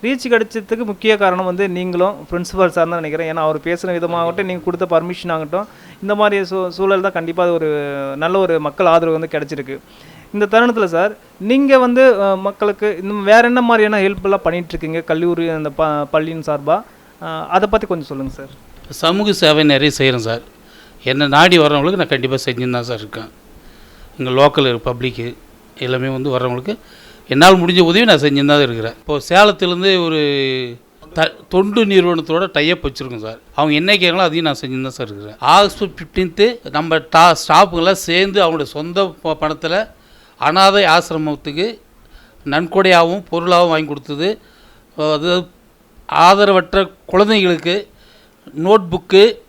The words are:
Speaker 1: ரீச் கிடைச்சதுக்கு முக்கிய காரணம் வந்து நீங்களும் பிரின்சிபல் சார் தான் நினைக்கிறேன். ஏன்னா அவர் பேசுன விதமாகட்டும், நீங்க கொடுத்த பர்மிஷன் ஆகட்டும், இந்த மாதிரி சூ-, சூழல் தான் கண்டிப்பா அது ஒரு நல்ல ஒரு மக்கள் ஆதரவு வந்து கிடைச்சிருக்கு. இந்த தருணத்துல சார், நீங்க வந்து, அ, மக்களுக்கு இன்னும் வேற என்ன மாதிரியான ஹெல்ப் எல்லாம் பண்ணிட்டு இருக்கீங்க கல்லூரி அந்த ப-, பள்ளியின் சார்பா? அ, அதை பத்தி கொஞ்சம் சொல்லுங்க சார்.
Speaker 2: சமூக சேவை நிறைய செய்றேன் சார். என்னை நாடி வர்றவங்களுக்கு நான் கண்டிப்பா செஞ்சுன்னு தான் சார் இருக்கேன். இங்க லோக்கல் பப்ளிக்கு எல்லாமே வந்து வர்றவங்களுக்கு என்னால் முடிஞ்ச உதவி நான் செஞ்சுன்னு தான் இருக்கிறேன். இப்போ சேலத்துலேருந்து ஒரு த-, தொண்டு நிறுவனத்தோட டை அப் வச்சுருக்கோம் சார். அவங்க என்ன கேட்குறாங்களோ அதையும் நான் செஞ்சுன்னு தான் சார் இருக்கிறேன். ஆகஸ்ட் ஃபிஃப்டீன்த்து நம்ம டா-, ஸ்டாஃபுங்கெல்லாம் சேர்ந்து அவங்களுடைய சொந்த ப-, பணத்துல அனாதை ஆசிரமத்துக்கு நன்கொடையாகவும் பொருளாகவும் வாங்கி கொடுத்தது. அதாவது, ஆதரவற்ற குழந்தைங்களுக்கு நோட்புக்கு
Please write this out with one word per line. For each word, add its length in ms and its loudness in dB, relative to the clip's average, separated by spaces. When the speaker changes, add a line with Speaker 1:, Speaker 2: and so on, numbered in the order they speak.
Speaker 1:
ரீச் 260 -4
கிடைச்சதுக்கு 560 -2
முக்கிய 320 0
காரணம் 280 0
வந்து 240 -2
நீங்களும் 640 -4
பிரின்சிபல் 380 -2
சார் 40 0
தான் 160 0
நினைக்கிறேன். 440 -6
ஏன்னா 60 -6
அவர் 200 0
பேசுன 340 -4
விதமாகட்டும், 540 -4
நீங்க 180 -6
கொடுத்த 260 -4
பர்மிஷன் 420 -2
ஆகட்டும், 340 -4
இந்த 120 -2
மாதிரி 280 0
சூ-, 260 -6
சூழல் 320 0
தான் 120 -4
கண்டிப்பா 300 -4
அது 100 0
ஒரு 420 -4
நல்ல 220 -2
ஒரு 220 0
மக்கள் 260 -2
ஆதரவு 320 2
வந்து 200 -6
கிடைச்சிருக்கு. 400 -10
இந்த 180 -2
தருணத்துல 340 2
சார், 320 -2
நீங்க 420 2
வந்து, 440 4
அ, 140 2
மக்களுக்கு 640 -4
இன்னும் 240 -6
வேற 220 6
என்ன 140 2
மாதிரியான 480 2
ஹெல்ப் 160 -6
எல்லாம் 180 0
பண்ணிட்டு 260 -4
இருக்கீங்க 320 -8
கல்லூரி 480 -2
அந்த 220 -4
ப-, 400 -2
பள்ளியின் 320 -4
சார்பா? 420 -2
அ, 40 -12
அதை 220 2
பத்தி 180 0
கொஞ்சம் 200 -4
சொல்லுங்க 260 -10
சார். 160 -18
Speaker 2:
சமூக 440 0
சேவை 320 2
நிறைய 340 2
செய்றேன் 180 2
சார். 260 -6
என்னை 240 0
நாடி 300 6
வர்றவங்களுக்கு 380 2
நான் 120 -2
கண்டிப்பா 360 -2
செஞ்சுன்னு 260 -4
தான் 120 -4
சார் 160 -8
இருக்கேன். 300 -14
இங்க 120 -6
லோக்கல் 540 2
பப்ளிக்கு 520 -6
எல்லாமே 300 -4
வந்து 300 -4
வர்றவங்களுக்கு 400 -4
என்னால் 260 6
முடிஞ்ச 260 2
உதவி 240 4
நான் 140 4
செஞ்சுன்னு 280 2
தான் 160 4
இருக்கிறேன். 360 -4
இப்போ 300 -4
சேலத்துலேருந்து 760 2
ஒரு 760 -2
த-, 200 -2
தொண்டு 360 2
நிறுவனத்தோட 680 0
டை 180 0
அப் 160 -2
வச்சுருக்கோம் 320 -10
சார். 200 -12
அவங்க 200 0
என்ன 180 0
கேட்குறாங்களோ 260 2
அதையும் 260 0
நான் 160 -2
செஞ்சுன்னு 220 -6
தான் 80 -6
சார் 160 -10
இருக்கிறேன். 320 -16
ஆகஸ்ட் 460 2
ஃபிஃப்டீன்த்து 880 -2
நம்ம 260 -2
டா-, 380 4
ஸ்டாஃபுங்கெல்லாம் 440 4
சேர்ந்து 500 0
அவங்களுடைய 200 0
சொந்த 600 -4
ப-, 180 -4
பணத்துல 500 -4
அனாதை 480 4
ஆசிரமத்துக்கு 960 -2
நன்கொடையாகவும் 840 2
பொருளாகவும் 420 2
வாங்கி 160 -2
கொடுத்தது. 520 -6
அதாவது, 500 0
ஆதரவற்ற 800 4
குழந்தைங்களுக்கு 800 0
நோட்புக்கு 680 2